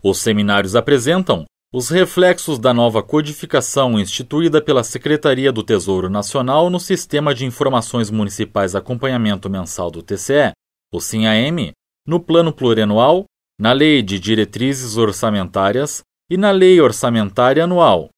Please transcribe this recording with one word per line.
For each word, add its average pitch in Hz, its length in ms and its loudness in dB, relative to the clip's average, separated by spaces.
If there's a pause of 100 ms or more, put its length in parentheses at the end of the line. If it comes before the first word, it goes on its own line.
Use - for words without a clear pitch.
Os 98 180 0
seminários 101 540 0
apresentam 127 680 2 (260)
os 123 200 -6
reflexos 180 680 0
da 127 140 2
nova 117 300 0
codificação 143 960 -2
instituída 147 640 -2
pela 135 200 0
Secretaria 135 720 0
do 110 100 -4
Tesouro 92 460 -2
Nacional 131 640 0
no 180 100 -2
Sistema 147 540 -2
de 123 100 -6
Informações 120 680 -2
Municipais 101 640 -4
Acompanhamento 113 760 -4
Mensal 90 400 -8
do 82 100 -14
T 98 160 -8
C 135 180 -4
E, 143 180 2 (380)
o 87 80 -8
sinam, 110 760 -2 (340)
no 165 120 -2
Plano 165 360 2
Plurianual, 117 720 2 (340)
na 113 120 2
Lei 139 300 4
de 98 160 -4
Diretrizes 110 760 -2
Orçamentárias 104 1040 -2 (280)
e 180 80 -2
na 202 140 2
Lei 185 300 6
Orçamentária 123 840 2
Anual. 160 560 2